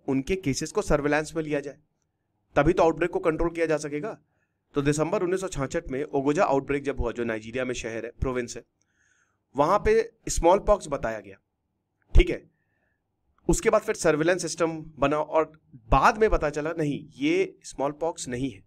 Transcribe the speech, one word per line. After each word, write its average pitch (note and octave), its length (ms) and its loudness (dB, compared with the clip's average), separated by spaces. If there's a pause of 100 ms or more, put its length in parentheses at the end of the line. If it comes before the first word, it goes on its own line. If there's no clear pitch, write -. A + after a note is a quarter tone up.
उनके C3+ 280 -2
केसेस D#3 360 -4
को G#3+ 100 -2
सर्विलांस D3 540 0
में E3 80 -4
लिया D3+ 160 -4
जाए, C#3 180 -12 (800)
तभी D3+ 180 4
तो F#3+ 100 4
आउटब्रेक E3 260 2
को F#3 100 -4
कंट्रोल E3 300 0
किया E3 160 -2
जा D#3 120 0
सकेगा। D3+ 420 -8 (540)
तो C#3+ 80 0
दिसंबर D#3 420 0
उन्नीस F#3 180 -2
सौ F#3+ 60 -6
छाछठ C#3+ 400 -6
में C#3 160 -6
ओगोजा D3 400 0
आउटब्रेक C#3 400 0
जब B2+ 160 -4
हुआ, A#2+ 120 -2
जो A#2 120 -6
नाइजीरिया A2+ 420 -6
में B2+ 80 -4
शहर A2+ 320 -8
है, A#2+ 140 -12
प्रोविंस B2 380 -4
है, A#2 60 -16 (920)
वहाँ E3 280 2
पे A3 260 2 (180)
स्मॉल E3+ 300 4
पॉक्स G#3 280 2
बताया A#2 320 -6
गया, G2 160 -18 (800)
ठीक - 140 8
है। A2+ 200 -8 (1000)
उसके - 200 2
बाद G#3+ 120 4
फिर A3 140 -4
सर्विलांस E3 460 2
सिस्टम D#3+ 580 -4
बना C#3 180 2
और D3+ 440 -2 (140)
बाद D#3 420 2
में G#3+ 120 4
पता D#3+ 200 0
चला, D3+ 280 -4
नहीं, C#3+ 380 -4
ये D#3+ 480 0
स्मॉल C#3 280 -4
पॉक्स E3 360 -6
नहीं B2+ 240 -6
है, G2 160 -20